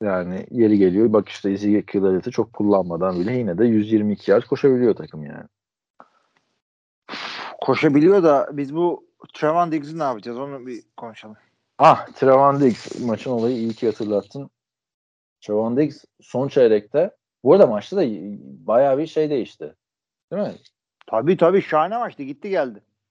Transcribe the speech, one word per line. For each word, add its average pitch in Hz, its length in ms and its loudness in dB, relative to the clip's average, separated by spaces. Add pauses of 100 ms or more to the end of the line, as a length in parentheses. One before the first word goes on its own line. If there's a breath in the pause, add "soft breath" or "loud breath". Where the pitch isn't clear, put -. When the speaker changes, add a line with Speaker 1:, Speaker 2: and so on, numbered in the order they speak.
Speaker 1:
Yani 92 500 -6
yeri 107 260 2
geliyor. 98 360 4
Bak 104 160 2
işte - 220 -6
Ezekiel 101 520 0
Elliott'ı 95 280 0
çok - 220 -4
kullanmadan 92 680 0
bile 104 140 -4
yine 110 240 -4
de 113 80 2
yüz 110 260 0
yirmi 104 220 0
iki - 180 -4
yard 104 120 2
koşabiliyor 123 520 0
takım 78 300 -16
yani. - 220 -16 (2250 loud breath)
Speaker 2:
Koşabiliyor 151 600 2
da 143 300 2
biz 143 220 -8
bu 170 300 -4 (280)
Trevon 165 380 0
Diggs'i 156 280 -6
ne 156 40 -4
yapacağız? 117 340 -8
Onu 135 300 -12
bir 120 160 -14 (140)
konuşalım. 110 400 -18 (400)
Speaker 1:
Ah, 143 300 6
Trevon 139 540 4
Diggs. - 380 0
Maçın 120 320 -6
olayı 120 260 -2
iyi 113 160 -4
ki 120 120 -6
hatırlattın. 107 640 -4 (920)
Trevon 113 360 -2
Diggs 143 260 -2 (180)
son 131 260 -6
çeyrekte, 131 640 2 (320)
bu 131 100 6
arada 190 140 8
maçta 110 300 -4
da 196 40 0 (640)
bayağı 131 300 2
bir 160 100 -4
şey 156 220 -2
değişti. 101 460 -8 (560)
Değil 196 120 -6
mi? 104 120 -8 (520)
Speaker 2:
Tabii, 135 300 0
tabii. 175 240 4
Şahane 165 360 -2
maçtı. 175 260 -8
Gitti 139 260 -12
geldi. 139 340 -4 (280)